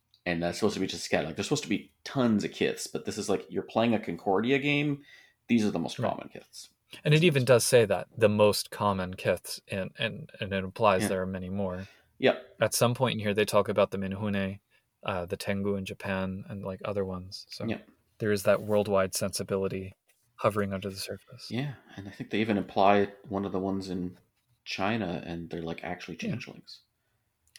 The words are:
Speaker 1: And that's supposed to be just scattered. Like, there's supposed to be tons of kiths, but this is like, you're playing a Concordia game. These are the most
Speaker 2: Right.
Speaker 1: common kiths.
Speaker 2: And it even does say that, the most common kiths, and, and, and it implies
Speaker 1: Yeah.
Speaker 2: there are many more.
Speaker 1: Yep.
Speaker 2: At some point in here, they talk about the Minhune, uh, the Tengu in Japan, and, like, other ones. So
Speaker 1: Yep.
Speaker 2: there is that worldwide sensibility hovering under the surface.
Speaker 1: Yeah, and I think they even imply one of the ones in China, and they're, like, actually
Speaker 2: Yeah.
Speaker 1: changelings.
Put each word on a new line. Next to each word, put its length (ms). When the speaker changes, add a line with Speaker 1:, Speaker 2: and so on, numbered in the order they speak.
Speaker 1:
And 160
that's 180
supposed 160
to 40
be 80
just 160
scattered. 240
Like, 80
there's 120
supposed 160
to 60
be 220
tons 420
of 60
kiths, 360
but 180
this 120
is 120
like, 200
you're 140
playing 300
a 60
Concordia 600
game. 440
These 180
are 60
the 80
most 200
Speaker 2:
Right. 100
Speaker 1:
common 200
kiths. 400
Speaker 2:
And 100
it 100
even 220
does 200
say 200
that, 220
the 120
most 420
common 440
kiths, 520
and, 300
and, 320
and 140
it 100
implies 400
Speaker 1:
Yeah. 60
Speaker 2:
there 120
are 60
many 220
more. 380
Speaker 1:
Yep. 420
Speaker 2:
At 120
some 200
point 200
in 60
here, 140
they 120
talk 220
about 240
the 60
Minhune, 600
uh, 220
the 120
Tengu 380
in 100
Japan, 600
and, 160
like, 220
other 180
ones. 460
So 160
Speaker 1:
Yep. 240
Speaker 2:
there 120
is 120
that 180
worldwide 540
sensibility 800
hovering 380
under 160
the 80
surface. 520
Speaker 1:
Yeah, 260
and 120
I 40
think 180
they 120
even 160
imply 540
one 180
of 60
the 80
ones 300
in 280
China, 600
and 240
they're, 140
like, 200
actually 380
Speaker 2:
Yeah. 100
Speaker 1:
changelings. 500